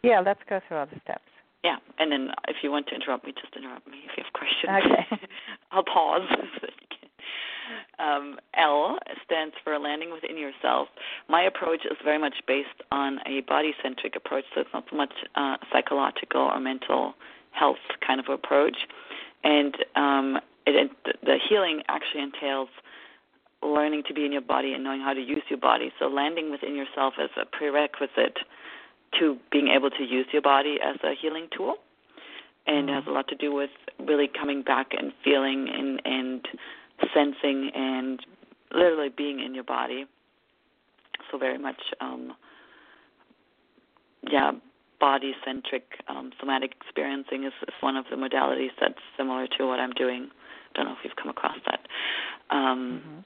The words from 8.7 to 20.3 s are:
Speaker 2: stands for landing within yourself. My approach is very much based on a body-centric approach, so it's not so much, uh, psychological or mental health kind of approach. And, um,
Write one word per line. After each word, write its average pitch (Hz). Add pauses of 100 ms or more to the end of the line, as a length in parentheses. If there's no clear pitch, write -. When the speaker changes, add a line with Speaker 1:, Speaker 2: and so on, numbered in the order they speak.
Speaker 2:
stands 156
for 151
landing 151
within 160
yourself. 135 (400)
My 165
approach 170
is -
very 151
much 143 (140)
based 139 (120)
on 139
a 135
body-centric 147
approach, - (100)
so 151
it's -
not -
so 156
much, 143 (220)
uh, 139 (140)
psychological -
or 135
mental 131 (380)
health - (300)
kind 131
of 127
approach. 143 (680)
And, 147 (220)
um, 139 (280)